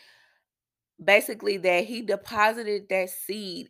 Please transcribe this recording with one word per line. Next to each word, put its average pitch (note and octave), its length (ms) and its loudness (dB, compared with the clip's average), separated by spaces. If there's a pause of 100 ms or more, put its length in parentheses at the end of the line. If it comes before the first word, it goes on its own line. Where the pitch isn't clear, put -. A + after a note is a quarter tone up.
(1040)
basically, G#3 540 2
that F3+ 280 4
he A3+ 160 -8
deposited G#3 880 0
that F#3 200 0
seed F#3+ 600 -10